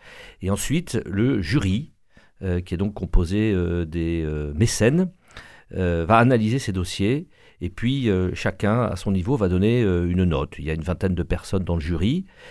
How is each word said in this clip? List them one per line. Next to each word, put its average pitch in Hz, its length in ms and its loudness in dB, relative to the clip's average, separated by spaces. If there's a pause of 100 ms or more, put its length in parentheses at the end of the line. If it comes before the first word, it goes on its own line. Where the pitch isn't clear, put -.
(440)
Et 92 80 0
ensuite, 120 540 -2
le 110 360 0
jury, 98 500 -2 (520)
euh, 90 180 -2
qui 90 140 -8
est - 20 -2
donc 101 160 -2
composé, 95 580 2
euh, 87 320 0
des, 82 400 -2
euh, 76 300 -4
mécènes, 120 580 2 (600)
euh, 85 340 0
va 113 100 6
analyser 120 420 4
ces 110 120 -4
dossiers. 101 560 -2 (340)
Et 90 80 -6
puis, 123 400 0
euh, 92 240 2
chacun, 104 500 0
à - 120 -2
son - 160 -4
niveau, 95 240 0
va 110 140 2
donner, 107 340 4
euh, 87 260 2
une 90 140 2
note. 76 360 0
Il - 60 -10
y 76 60 -4
a - 20 -2
une 80 80 -4
vingtaine 90 320 -2
de 87 100 -2
personnes 92 420 -4
dans 85 100 -2
le 82 60 -2
jury. 90 440 0 (260)